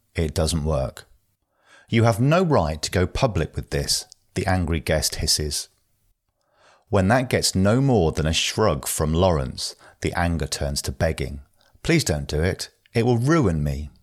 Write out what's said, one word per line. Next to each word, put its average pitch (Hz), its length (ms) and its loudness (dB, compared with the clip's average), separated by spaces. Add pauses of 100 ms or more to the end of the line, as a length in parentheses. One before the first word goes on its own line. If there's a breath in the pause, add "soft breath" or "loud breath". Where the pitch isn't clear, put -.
(160)
It 78 200 -2
doesn't 80 300 0
work. 67 400 -4 (840 soft breath)
"You 113 140 4
have 110 160 4
no 156 240 4
right 87 380 2
to - 100 -6
go 90 160 2
public 92 480 -2
with - 160 -8
this," - 340 -2 (300)
the 90 100 -4
angry 87 360 0
guest - 340 0
hisses. - 540 -4 (1200 soft breath)
When 95 180 2
that 127 220 2
gets 92 260 0
no 104 260 4
more 107 300 4
than 78 160 -2
a 80 60 0
shrug 85 520 0
from 78 280 -2
Lawrence, 82 600 0 (260 loud breath)
the - 120 -2
anger 85 340 -2
turns 71 360 -4
to - 80 -6
begging. 71 500 -4 (420 soft breath)
"Please 160 200 2
don't 73 240 -2
do 78 160 0
it. - 260 -4 (240)
It 113 120 2
will 123 120 2
ruin 117 460 2
me." 71 260 -4 (120)